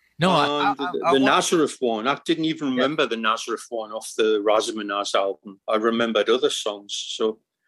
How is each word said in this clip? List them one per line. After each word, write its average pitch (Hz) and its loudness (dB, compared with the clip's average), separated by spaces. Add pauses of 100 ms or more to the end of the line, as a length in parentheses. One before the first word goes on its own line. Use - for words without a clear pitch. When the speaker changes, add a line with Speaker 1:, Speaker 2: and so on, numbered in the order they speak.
(200)
Speaker 1:
No, 170 4
I, 147 4
Speaker 2:
And 147 0
Speaker 1:
I, 151 0
Speaker 2:
the, 139 -4
Speaker 1:
I, 135 -2
I - -4 (220)
Speaker 2:
the 135 6
Speaker 1:
want 135 4
Speaker 2:
Nazareth 160 2
one, 113 -2
I 139 -2
didn't 160 0
even 156 -2
Speaker 1:
Yeah. 131 -2
Speaker 2:
remember 135 0
the 113 -4
Nazareth 113 -2
one 110 -8
off 107 -10
the 107 4
Razamanaz 107 0
album. 98 -4
I 113 0
remembered 113 0
other 127 2
songs. 101 -6 (220)
So, 110 -4 (280)